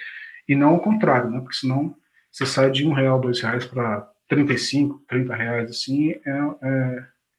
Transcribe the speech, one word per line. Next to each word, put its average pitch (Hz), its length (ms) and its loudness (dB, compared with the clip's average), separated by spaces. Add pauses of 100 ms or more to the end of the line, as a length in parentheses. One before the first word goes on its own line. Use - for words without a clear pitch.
(480)
E 139 60 4
não 143 140 4
ao 170 120 6
contrário, 135 480 2
né? 123 120 -4
Porque - 160 -10
senão 139 400 -2 (340)
você - 160 -4
sai 135 240 4
de 135 160 0
um 160 60 2
real, 131 280 2
dois 123 200 -2
reais 120 240 -2
pra 117 440 -4 (200)
trinta 143 240 2
e 120 60 0
cinco, 143 500 0
trinta 123 260 -2
reais, 117 360 -4
assim, 147 400 -2
é, 170 100 -8 (420)
é, 131 420 -2 (340)